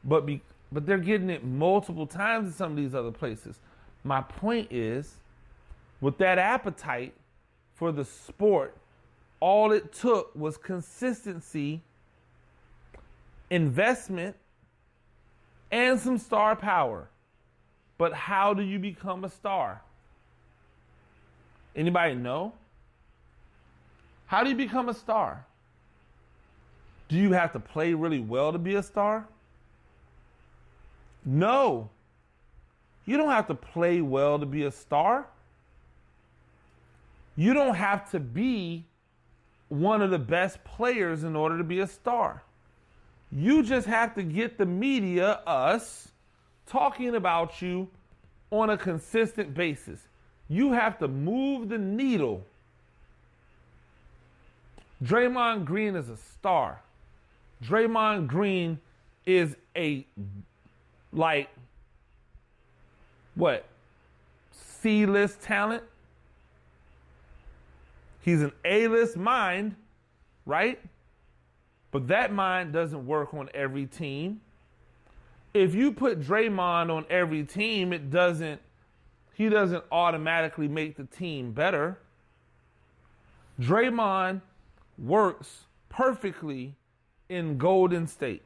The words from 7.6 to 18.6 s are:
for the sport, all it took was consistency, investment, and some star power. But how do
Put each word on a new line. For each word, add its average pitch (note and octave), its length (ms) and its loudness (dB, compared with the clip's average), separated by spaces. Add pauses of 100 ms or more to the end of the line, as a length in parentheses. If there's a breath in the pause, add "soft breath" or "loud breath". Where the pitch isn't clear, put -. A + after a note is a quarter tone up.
for E3 160 -2
the C#3+ 140 -4
sport, - 720 0 (640)
all G#3 320 4
it F3 200 0
took A3 440 0
was D3+ 200 -6
consistency, E3+ 1300 -8 (1700)
investment, F3+ 880 0 (1400)
and B3+ 260 2
some B3+ 180 0
star G#3+ 380 2
power. D#3 540 0 (880)
But E3 160 2
how G3 400 2
do G3 80 0